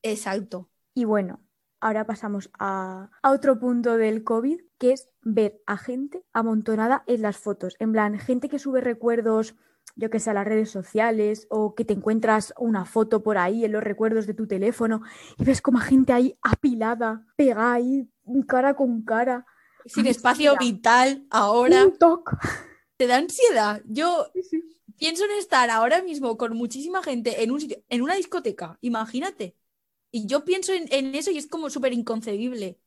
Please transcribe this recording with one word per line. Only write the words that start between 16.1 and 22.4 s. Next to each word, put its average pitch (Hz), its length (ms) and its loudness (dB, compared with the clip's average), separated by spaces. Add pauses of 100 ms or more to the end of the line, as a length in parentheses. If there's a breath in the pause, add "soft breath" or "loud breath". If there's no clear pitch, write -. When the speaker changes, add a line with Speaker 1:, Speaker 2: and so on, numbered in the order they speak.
Speaker 2:
ahí 247 300 2
apilada, 226 840 -2 (100)
pegada 240 380 4
ahí, 254 340 0 (380)
cara 269 280 2
con 247 280 -2
cara. 240 420 -2 (400 soft breath)
Speaker 1:
Sin 220 200 -2
Speaker 2:
Ay, 247 80 2
Speaker 1:
espacio 277 400 4
Speaker 2:
mira. - 80 4
Speaker 1:
vital, 247 680 4
ahora. 240 560 6
Speaker 2:
Un 370 120 4
toc. 339 320 4 (680 loud breath)